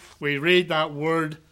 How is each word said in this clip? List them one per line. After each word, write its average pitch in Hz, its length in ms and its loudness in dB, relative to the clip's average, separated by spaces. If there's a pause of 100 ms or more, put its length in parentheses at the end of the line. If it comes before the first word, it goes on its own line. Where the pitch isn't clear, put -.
(200)
we 143 160 -2
read 175 320 4
that 156 240 -2
word 156 460 -2 (140)